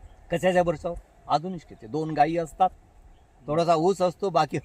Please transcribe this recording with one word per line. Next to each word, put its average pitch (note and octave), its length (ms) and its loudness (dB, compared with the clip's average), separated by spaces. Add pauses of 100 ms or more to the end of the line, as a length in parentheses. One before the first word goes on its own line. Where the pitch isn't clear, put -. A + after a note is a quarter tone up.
(320)
कशाच्या F3+ 300 2
भरसावर? E3+ 340 -4 (320)
आधुनिक D#3+ 320 -2
शेती. - 260 -20
दोन D#3 240 -4
गायी D#3 280 2
असतात, F#3 320 0 (760)
थोडासा D#3+ 280 2
ऊस F3 280 2
असतो, F3+ 280 -2
बाकी D#3 340 0